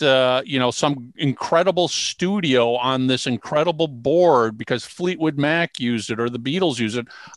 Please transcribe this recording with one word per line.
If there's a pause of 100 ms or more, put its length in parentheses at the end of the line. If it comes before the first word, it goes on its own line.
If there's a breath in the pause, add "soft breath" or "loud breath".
uh,
you
know,
some
incredible
studio
on
this
incredible
board
because
Fleetwood
Mac
used
it
or
the
Beatles
used
it, (300 loud breath)